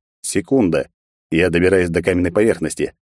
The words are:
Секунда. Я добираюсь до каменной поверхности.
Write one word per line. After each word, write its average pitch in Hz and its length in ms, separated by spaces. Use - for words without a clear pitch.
Секунда. 95 680
Я 85 200
добираюсь 90 380
до 85 140
каменной 90 300
поверхности. 87 600